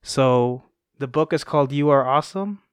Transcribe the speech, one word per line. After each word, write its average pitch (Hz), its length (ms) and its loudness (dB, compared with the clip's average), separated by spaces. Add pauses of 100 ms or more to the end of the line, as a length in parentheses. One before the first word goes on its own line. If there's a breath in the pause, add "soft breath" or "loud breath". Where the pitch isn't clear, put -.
So 127 600 0 (340)
the 139 80 -8
book 156 260 -2
is 156 120 -2
called 139 280 0
You 143 180 0
Are 135 160 4
Awesome 190 540 -4 (120)